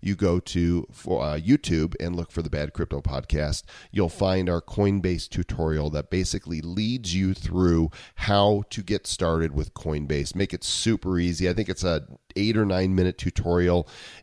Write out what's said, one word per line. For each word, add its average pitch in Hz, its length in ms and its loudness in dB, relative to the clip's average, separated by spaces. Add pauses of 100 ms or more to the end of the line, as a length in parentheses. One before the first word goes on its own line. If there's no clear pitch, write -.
you 98 140 0
go 90 240 4
to 87 520 0
for, - 320 -2
uh, 76 140 -2
YouTube 85 640 0
and 87 160 -4
look 85 160 -6
for 87 100 -4
the 80 80 -4
Bad 73 240 -4
Crypto 76 280 -6
Podcast, 76 640 -2 (280)
you'll 95 180 2
find 95 400 0
our 87 120 0
Coinbase 98 680 0
tutorial 80 640 -2
that 73 180 -6
basically 87 520 -2
leads 104 540 -4
you 95 180 2
through 87 560 4 (260)
how 101 540 2
to - 120 -8
get 98 260 -4
started 82 460 0
with 76 200 -2
Coinbase. 73 640 -4
Make 95 180 -2
it - 100 -8
super 92 560 0
easy. 87 300 0
I 90 40 0
think 101 160 -2
it's - 140 -6
a 85 220 0 (300)
eight 107 220 2
or 107 80 4
nine 95 300 2
minute 92 240 2
tutorial 87 680 2 (360)